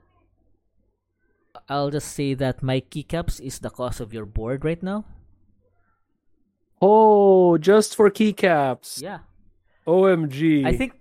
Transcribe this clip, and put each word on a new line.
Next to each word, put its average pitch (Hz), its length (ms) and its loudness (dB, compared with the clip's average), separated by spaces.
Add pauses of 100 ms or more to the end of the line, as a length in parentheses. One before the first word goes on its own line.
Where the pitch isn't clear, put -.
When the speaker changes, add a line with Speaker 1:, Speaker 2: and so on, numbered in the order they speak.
(1700)
Speaker 1:
I'll 143 200 -2
just 147 220 -8
say 139 220 -4
that 127 280 -4
my 131 180 -2
keycaps - 600 -10
is 131 200 -14
the 110 100 -10
cost 123 300 -10
of 110 120 -12
your 110 140 -12
board 113 380 -8
right 165 180 -4
now. 202 220 -8 (1800)
Speaker 2:
Oh, 202 760 6
just 196 400 2
for 208 140 4
keycaps. 170 880 -2
Speaker 1:
Yeah. 170 200 -14 (640)
Speaker 2:
O 185 200 4
M 170 220 2
G. 147 360 0
Speaker 1:
I - 120 0
think - 240 -6